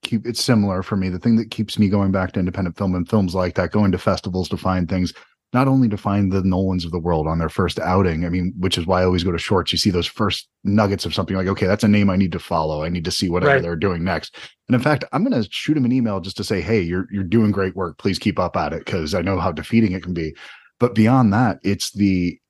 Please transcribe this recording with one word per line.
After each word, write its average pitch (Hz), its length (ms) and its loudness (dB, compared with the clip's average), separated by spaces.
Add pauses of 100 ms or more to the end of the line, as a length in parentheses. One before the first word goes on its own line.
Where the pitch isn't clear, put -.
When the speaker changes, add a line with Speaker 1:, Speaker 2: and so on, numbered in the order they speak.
Speaker 1:
keep, 110 240 -4
it's 117 180 -6
similar 101 380 2
for 104 140 -4
me. 92 120 -2
The 90 100 -4
thing 117 180 2
that 110 140 0
keeps - 280 -6
me 107 100 6
going 98 240 2
back 92 200 0
to 98 80 -2
independent 90 360 -2
film 92 180 0
and 90 140 -2
films 95 260 2
like 90 200 0
that, 90 180 0
going 104 200 4
to - 60 0
festivals 92 520 -2
to 95 80 -4
find 92 280 0
things, 90 280 -2 (400)
not 131 120 4
only 135 220 4
to 104 80 -2
find 101 340 0
the 95 120 0
Nolans 92 420 0
of 82 60 -8
the 87 80 -4
world 80 280 0
on 82 120 0
their 82 100 0
first 90 300 -2
outing. 90 480 2
I - 20 -4
mean, 90 300 -2
which 92 180 -2
is 85 100 -4
why 90 140 2
I 92 60 4
always 90 180 2
go 92 80 0
to 82 60 -2
shorts. 90 340 0
You 85 60 -2
see - 100 2
those 87 180 0
first - 400 -4 (160)
nuggets 101 440 0
of 85 80 -6
something 95 220 -2
like, 92 100 -2
"Okay, 95 200 0
that's 101 180 2
a 107 40 4
name 101 220 4
I 92 60 0
need 95 160 2
to 87 60 -6
follow. 78 460 -4
I 82 60 -4
need 87 160 -4
to 90 40 -4
see 92 200 -2
whatever 92 240 2
Speaker 2:
Right. 131 80 2
Speaker 1:
they're 85 140 -4
doing 87 280 -2
next." 87 320 -4 (320)
And 127 60 2
in 120 80 2
fact, 147 300 0
I'm 160 120 0
gonna 180 260 0
shoot - 280 -2
him 127 80 2
an 117 60 2
email 113 280 0
just 92 160 -12
to 104 80 -6
say, 98 160 -2
"Hey, 92 220 0
you're, 90 280 -2
you're 98 140 -4
doing 107 260 4
great 95 260 -2
work. 90 200 -6
Please 98 220 -2
keep 98 200 0
up 90 200 0
at 78 160 -2
it," 80 100 -8
'cause 80 300 -4
I 90 80 0
know 92 160 0
how 87 140 -2
defeating 95 400 0
it 92 100 -6
can 90 100 -8
be. 80 220 -6 (460)
But 120 140 0
beyond 113 380 4
that, 110 300 0
it's 98 300 -4
the 92 460 0 (120)